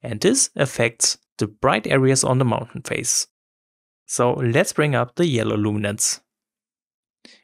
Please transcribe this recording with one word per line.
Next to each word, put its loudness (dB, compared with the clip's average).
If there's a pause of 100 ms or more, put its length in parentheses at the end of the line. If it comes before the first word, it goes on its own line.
And -8
this 2
affects -2 (220)
the 0
bright -2
areas 2
on 2
the 2
mountain -4
face. -4 (800)
So 0
let's 0
bring 2
up -2
the 2
yellow 0
luminance. -2 (1200)